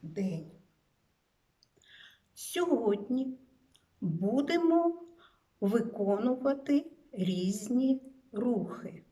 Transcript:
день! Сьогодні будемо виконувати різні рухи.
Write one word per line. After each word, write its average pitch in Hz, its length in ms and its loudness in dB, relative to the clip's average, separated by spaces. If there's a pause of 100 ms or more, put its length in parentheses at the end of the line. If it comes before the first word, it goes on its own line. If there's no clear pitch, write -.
день! 165 500 -6 (1800)
Сьогодні 254 1040 0 (640)
будемо 294 1000 2 (580)
виконувати 247 1300 0 (200)
різні 196 880 0 (300)
рухи. 208 800 -4